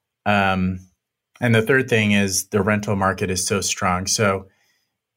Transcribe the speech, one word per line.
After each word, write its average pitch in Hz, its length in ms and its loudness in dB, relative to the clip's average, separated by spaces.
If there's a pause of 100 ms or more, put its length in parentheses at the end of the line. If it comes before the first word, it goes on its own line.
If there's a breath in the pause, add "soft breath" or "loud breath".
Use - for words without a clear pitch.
(260)
um, 95 540 0 (600)
and 120 140 2
the 110 80 6
third 131 280 2
thing 107 220 2
is 101 360 0
the 104 140 0
rental 104 340 0
market 95 340 -2
is 92 160 -4
so 98 160 -2
strong. 92 460 -2
So 98 400 0 (680)